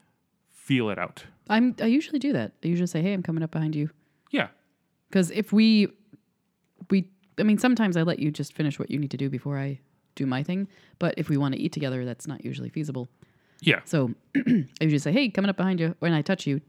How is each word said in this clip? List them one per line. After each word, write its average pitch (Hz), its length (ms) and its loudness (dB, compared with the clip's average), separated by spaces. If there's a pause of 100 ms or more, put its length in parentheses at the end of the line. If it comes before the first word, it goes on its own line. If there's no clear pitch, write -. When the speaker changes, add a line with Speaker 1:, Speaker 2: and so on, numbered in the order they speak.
(520)
Speaker 1:
feel 123 380 0
it 92 80 -6
out. - 260 -8 (240)
Speaker 2:
I'm, 233 320 2
I 220 60 0
usually 285 320 0
do 269 140 -2
that. 120 200 -2 (100)
I 156 60 -2
usually 175 180 0
say, 165 160 -2
"Hey, 196 100 0
I'm 185 100 -4
coming 160 200 -2
up 160 80 -6
behind 156 260 -2
you." 151 140 -2 (400)
Speaker 1:
Yeah. 185 180 -2 (600)
Speaker 2:
'Cause 185 200 4
if 202 220 -4
we, 220 360 6 (1000)
we, 190 180 2 (300)
I - 40 0
mean, 214 160 4
sometimes 226 400 4
I 160 40 4
let 170 160 0
you 147 120 0
just 147 240 -6
finish 151 240 -2
what - 120 -6
you 139 80 -4
need 143 120 -4
to 131 80 -8
do 135 100 -2
before 139 300 -6
I 135 220 -6 (340)
do 143 120 -4
my 131 160 -2
thing. 185 260 -4 (300)
But 170 200 0
if 160 100 -4
we 151 80 2
wanna 139 200 0
eat - 160 -4
together, 131 320 -4
that's 120 220 -10
not 135 180 -10
usually 127 260 -8
feasible. 131 380 -6 (520)
Speaker 1:
Yeah. 151 240 2
Speaker 2:
So 131 300 0 (100)
<clears throat> - 120 -4
I 233 280 2 (160)
usually 151 180 2
say, 147 140 -2
"Hey, 262 160 2
coming 196 220 0
up 190 60 -2
behind 180 240 0
you," 165 180 -2
when 170 140 0
I 151 100 2
touch - 240 -2
you 139 220 -2